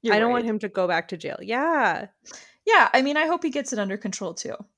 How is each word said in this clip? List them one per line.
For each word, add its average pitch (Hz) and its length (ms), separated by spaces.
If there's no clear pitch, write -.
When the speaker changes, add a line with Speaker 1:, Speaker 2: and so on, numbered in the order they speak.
Speaker 1:
You're 220 140
Speaker 2:
I 214 40
don't 233 120
want 240 120
Speaker 1:
worried. 226 60
Speaker 2:
him 214 100
to 202 100
go 180 180
back 170 220
to 147 80
jail. 147 240
Yeah. 247 680
Speaker 1:
Yeah, 403 280
I 262 80
mean, 285 160
I 311 100
hope 330 160
he 330 60
gets 277 240
it 214 60
under 196 180
control 190 360
too. - 220